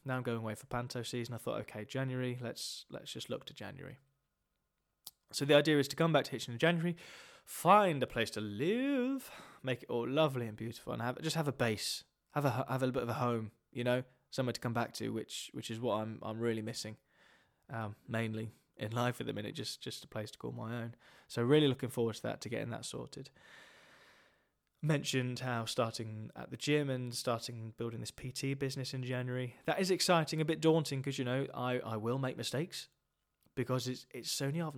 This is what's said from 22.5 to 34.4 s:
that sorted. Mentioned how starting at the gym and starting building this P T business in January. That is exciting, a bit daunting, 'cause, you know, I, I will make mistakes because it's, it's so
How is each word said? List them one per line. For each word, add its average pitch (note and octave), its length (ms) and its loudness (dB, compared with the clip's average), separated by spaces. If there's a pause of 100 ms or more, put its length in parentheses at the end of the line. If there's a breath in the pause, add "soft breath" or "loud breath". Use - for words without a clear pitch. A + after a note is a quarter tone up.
that A2+ 140 -8
sorted. B2 460 -10 (1500 loud breath)
Mentioned C3+ 580 0
how B2 240 -2
starting A2 720 -2
at B2 140 -12
the B2 60 -8
gym D3 340 2
and B2 240 -4
starting A#2 600 -4
building A#2 240 -4
this A2 100 -8
P - 200 -10
T C#3 240 -2
business C3+ 400 -4
in B2+ 80 -2
January. B2 640 -2
That E3 160 2
is F#3+ 100 2
exciting, E3 500 4
a D#3 40 2
bit D#3 160 0
daunting, D#3 420 4
'cause, C3+ 160 -2
you C3 60 0
know, C3 300 2
I, B2 260 0
I A2+ 160 -2
will A#2 220 2
make C3 180 -2
mistakes - 520 -4 (640)
because B2+ 320 0
it's, B2+ 260 -4
it's A#2+ 200 -6
so C#3 180 0